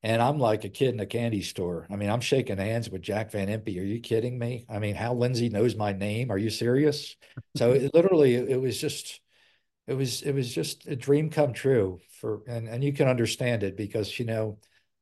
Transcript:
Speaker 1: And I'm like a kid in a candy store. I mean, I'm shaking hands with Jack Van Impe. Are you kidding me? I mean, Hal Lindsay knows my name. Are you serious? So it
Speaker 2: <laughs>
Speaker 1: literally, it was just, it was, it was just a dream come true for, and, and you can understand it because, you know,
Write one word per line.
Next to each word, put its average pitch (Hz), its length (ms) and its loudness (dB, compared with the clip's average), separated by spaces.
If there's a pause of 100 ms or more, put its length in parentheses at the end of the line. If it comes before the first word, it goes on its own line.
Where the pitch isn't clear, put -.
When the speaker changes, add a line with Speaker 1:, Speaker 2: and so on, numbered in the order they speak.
Speaker 1:
And 113 200 2
I'm 143 160 2
like 110 260 2
a 101 40 -8
kid 123 260 0
in 113 60 -4
a 95 60 -4
candy 113 360 -2
store. 87 480 -6
I 101 60 -6
mean, 101 120 -2
I'm 117 120 0
shaking 127 360 0
hands 107 320 -2
with 92 140 -10
Jack 107 300 -4
Van 98 160 -2
Impe. 107 300 -4
Are 95 60 -4
you 113 160 -4
kidding 120 380 -2
me? 120 300 -6
I 110 100 -6
mean, 104 160 -2
Hal 120 240 -2
Lindsay 120 300 2
knows 110 260 2
my 104 180 -2
name. 104 380 -2
Are 98 80 0
you 107 120 0
serious? 139 680 0 (400)
So 120 160 4
it 135 200 2
Speaker 2:
<laughs> - 20 6
Speaker 1:
literally, 160 400 6
it 127 260 0
was 127 200 -2
just, - 400 -6 (680)
it 139 60 -2
was, 131 280 -2
it 143 100 0
was 127 220 -2
just - 320 -6
a - 80 -6
dream 143 340 2
come 147 240 2
true 104 460 2 (220)
for, 107 260 -6
and, 117 220 -8
and 120 160 -4
you 143 80 2
can 143 160 4
understand 117 540 0
it 98 140 -2
because, 104 420 -4
you 123 60 -4
know, 110 340 -4 (420)